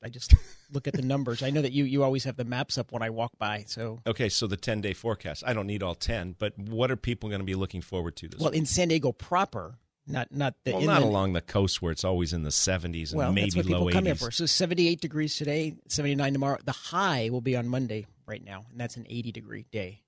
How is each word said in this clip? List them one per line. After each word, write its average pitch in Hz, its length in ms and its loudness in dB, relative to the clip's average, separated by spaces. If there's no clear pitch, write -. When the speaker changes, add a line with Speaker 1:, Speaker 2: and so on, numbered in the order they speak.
Speaker 1:
I 117 60 -10
just 123 240 4
<laughs> - 180 -20
look 139 160 -4
at 139 60 -2
the 147 100 -2
numbers. 127 400 0
I 131 60 0
know 147 140 2
that 127 100 -2
you, 143 120 2
you 139 200 2
always 135 200 2
have 131 120 -4
the 127 80 -4
maps 123 320 -4
up 120 160 -4
when 117 100 -2
I 113 60 0
walk 113 300 -2
by, 104 280 -2
so. 113 400 -6
Speaker 2:
Okay, 113 220 2
so - 180 0
the 95 120 -2
ten-day 104 340 -2
forecast. 95 540 -4
I 123 80 2
don't 104 120 -2
need 101 160 -4
all 87 120 -2
ten, 92 440 -4
but 104 200 -4
what 113 320 0
are 127 60 -2
people 110 340 -4
gonna 101 140 -4
be 95 100 -2
looking 95 260 -2
forward 85 360 -4
to 85 120 -12
this - 100 -12
Speaker 1:
Well, 156 120 0
Speaker 2:
week? 151 80 0
Speaker 1:
in 156 80 0
San 175 220 2
Diego 151 220 2
proper, 120 680 -2
not, 143 260 -4
not 139 220 0
the 127 80 0
Speaker 2:
Well, - 100 0
Speaker 1:
inland. 156 220 6
Speaker 2:
not 113 40 6
along 98 260 2
the 85 60 0
coast - 420 2
where 85 100 0
it's 78 120 -6
always 87 280 2
in 85 100 0
the 73 80 -2
seventies 85 600 0
and 160 60 -2
Speaker 1:
Well, 139 140 2
Speaker 2:
maybe 101 180 4
Speaker 1:
that's 87 60 0
what 90 100 2
Speaker 2:
low 90 140 2
Speaker 1:
people 90 120 2
come 190 140 4
here 165 80 4
Speaker 2:
eighties. 82 100 -4
Speaker 1:
for. 117 80 -2
So 165 140 0
seventy-eight 170 540 2
degrees 151 360 -2
today, 151 400 -2
seventy-nine 143 440 0
tomorrow. 139 320 0
The 139 80 -2
high 151 580 0
will 123 120 -2
be 127 120 2
on 120 140 0
Monday 117 380 -2
right 107 160 -10
now, 98 300 -14
and 120 80 -10
that's 120 160 -6
an 120 120 -14
eighty 117 220 -6
degree 107 400 -12
day. 101 380 -8